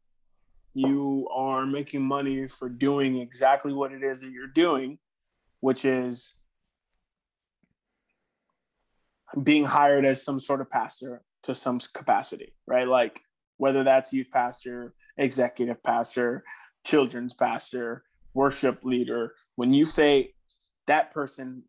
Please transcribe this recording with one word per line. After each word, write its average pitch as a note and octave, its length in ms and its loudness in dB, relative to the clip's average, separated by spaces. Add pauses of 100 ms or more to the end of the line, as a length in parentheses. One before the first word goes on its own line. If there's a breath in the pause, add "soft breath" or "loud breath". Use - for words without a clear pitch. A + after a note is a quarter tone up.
(720)
you C#3 600 0
are C3 320 -2
making C#3 380 -4
money C3+ 440 -2
for B2+ 220 -12
doing C3+ 480 0
exactly C3+ 560 0
what C#3 180 -4
it C3+ 120 -8
is C3+ 180 -4
that C3 80 -16
you're B2+ 180 -16
doing, C#3+ 520 2 (640)
which C3 240 2
is B2+ 500 -2 (3000)
being D3 220 4
hired C#3+ 400 4
as C3 180 2
some C#3 160 -4
sort C3+ 220 -2
of B2+ 80 -12
pastor B2 520 -6 (220)
to C3 120 -6
some B2 220 -4
s-, A#2+ 100 -8
capacity, - 640 -4 (120)
right? B2+ 220 0
Like, B2+ 340 2 (360)
whether C3+ 260 2
that's C3 300 4
youth C3 180 -4
pastor, B2 640 -4 (240 soft breath)
executive B2 680 -2
pastor, A#2+ 600 -2 (420 loud breath)
children's B2 480 0
pastor, A#2+ 680 -4 (300)
worship C3+ 500 0
leader, A#2+ 500 -2 (220 soft breath)
when B2+ 180 2
you C#3+ 120 6
say D3 480 4 (520)
that D3 260 2
person C3 580 -10